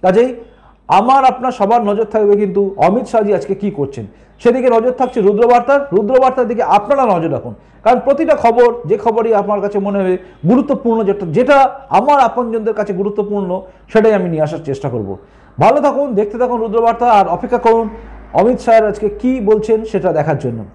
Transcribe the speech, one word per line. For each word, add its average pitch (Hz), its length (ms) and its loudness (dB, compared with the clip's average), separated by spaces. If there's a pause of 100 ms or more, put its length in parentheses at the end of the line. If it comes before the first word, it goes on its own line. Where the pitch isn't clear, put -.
কাজেই 214 280 4 (580)
আমার 240 360 4
আপনার 247 280 2
সবার 220 320 0
নজর 208 200 0
থাকবে 208 320 2
কিন্তু 196 400 -2
অমিত 196 300 0
শাহজি 208 280 0
আজকে 185 200 -4
কী 202 160 -6
করছেন, 139 340 -8 (380)
সেদিকে 247 280 2
নজর 233 300 2
থাকছে 254 200 -4
রুদ্রবার্তার। 240 600 2 (120)
রুদ্রবার্তার 254 580 2
দিকে 226 120 -2
আপনারা 208 420 0 (100)
নজর 165 180 -2
রাখুন, 120 220 -8 (300)
কারণ 233 220 4
প্রতিটা 302 280 2 (100)
খবর, 233 240 6 (180)
যে 190 120 0
খবরই 226 360 0
আমার 202 260 0
কাছে 202 180 -4
মনে 196 220 -4
হবে 185 140 0 (340)
গুরুত্বপূর্ণ, 233 560 0
যেটা, 196 220 -2
যেটা 254 320 2 (320)
আমার 269 300 2
আপনজনদের 226 540 -2
কাছে 208 180 -4
গুরুত্বপূর্ণ, 202 580 -4 (420)
সেটাই 220 220 4
আমি 185 140 -2
নিয়ে 156 180 0
আসার 156 180 -8
চেষ্টা 139 240 -6
করব। 104 280 -8 (420)
ভালো 233 220 4
থাকুন, 277 340 -2
দেখতে 208 240 -2
থাকুন 240 220 -2
রুদ্রবার্তা, 233 460 0 (120)
আর 190 100 2
অপেক্ষা 214 300 -4
করুন 226 300 2 (440)
অমিত 240 280 2
শাহের 226 260 4
আজকে 208 220 -2 (120)
কী 254 200 -2
বলছেন 214 440 0
সেটা 185 280 -2
দেখার 151 260 -2
জন্য। 117 220 -6 (140)